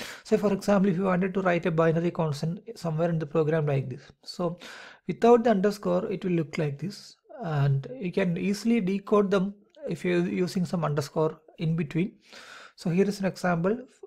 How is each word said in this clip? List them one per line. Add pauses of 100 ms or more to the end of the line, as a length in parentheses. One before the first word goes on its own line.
(240)
say
for
example,
if
you
wanted
to
write
a
binary
constant (140)
somewhere
in
the
program
like
this. (220)
So (480)
without
the
underscore,
it
will
look
like
this, (240)
and (120)
you
can
easily
decode
them (340)
if
you're
using
some
underscore (200)
in
between. (640)
So
here
is
an
example, (300)